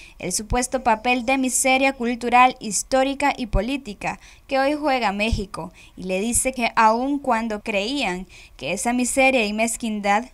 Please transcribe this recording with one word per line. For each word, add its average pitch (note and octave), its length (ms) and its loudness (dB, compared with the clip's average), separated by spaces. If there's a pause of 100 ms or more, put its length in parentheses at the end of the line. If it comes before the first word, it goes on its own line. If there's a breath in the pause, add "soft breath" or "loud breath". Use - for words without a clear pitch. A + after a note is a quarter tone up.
(200 loud breath)
el F3+ 140 -6
supuesto B3 500 -2
papel B3 420 0
de C4+ 120 2
miseria C4 560 2
cultural, B3 640 2
histórica C4+ 760 0
y B3 120 -6
política G#3 720 -4 (280 loud breath)
que C4+ 120 0
hoy C#4 160 2
juega C4 360 0
México, G3+ 600 -4 (240 loud breath)
y F#3 80 -12
le F#3 160 -2
dice A#3 320 -2
que B3 240 -4
aun A#3+ 440 4
cuando A3+ 420 -2
creían G#3 640 -2 (300 loud breath)
que D3 160 -6
esa A#3 200 -2
miseria B3 520 2
y G#3 80 -4
mezquindad G#3+ 800 0